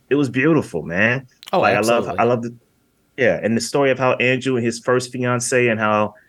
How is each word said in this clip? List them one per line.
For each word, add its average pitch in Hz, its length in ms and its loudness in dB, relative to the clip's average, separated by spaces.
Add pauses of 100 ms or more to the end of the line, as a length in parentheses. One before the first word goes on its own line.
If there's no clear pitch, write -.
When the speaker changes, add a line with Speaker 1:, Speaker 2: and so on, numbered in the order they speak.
Speaker 1:
it 135 60 2
was 143 140 0
beautiful, 131 520 0
man. 104 460 -2 (260)
Speaker 2:
Oh, 185 60 2
Speaker 1:
Like, 117 160 2
I 104 60 0
love, 113 260 0
Speaker 2:
absolutely. 90 120 -4
Speaker 1:
I 110 40 4
love 120 180 2
the, 117 140 -10 (640)
yeah, 104 260 2
and 110 120 0
the 117 60 0
story 139 300 0
of 123 80 -2
how 127 140 2
Andrew 127 420 0
and 120 100 -2
his 117 140 -2
first 123 320 -2
fiance 123 560 0
and 110 120 0
how, 107 360 0 (140)